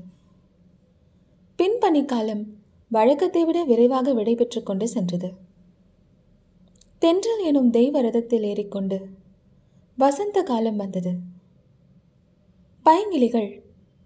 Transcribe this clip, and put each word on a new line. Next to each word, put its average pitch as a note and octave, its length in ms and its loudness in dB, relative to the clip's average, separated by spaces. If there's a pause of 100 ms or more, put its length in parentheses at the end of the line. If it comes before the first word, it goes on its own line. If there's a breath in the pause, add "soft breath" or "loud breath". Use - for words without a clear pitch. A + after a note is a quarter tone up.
(1600)
பின்பணிக்காலம் C#4+ 920 0 (440)
வழக்கத்தை D4 540 2
விட E4 200 0
விரைவாக B3+ 500 2
விடை A3 200 0
பெற்று A#3 280 -2
கொண்டு G3+ 260 -4
சென்றது. F3+ 460 -4 (1600)
தென்றல் G4 460 0
எனும் C#4 260 2
தெய்வ B3+ 320 2
ரதத்தில் A3+ 500 -2
ஏறிக்கொண்டு F#3+ 580 -6 (840)
வசந்த F#4 460 0
காலம் A3+ 340 -2
வந்தது. F#3 380 -6 (1700)
பைங்கிளிகள் D4+ 800 2 (400)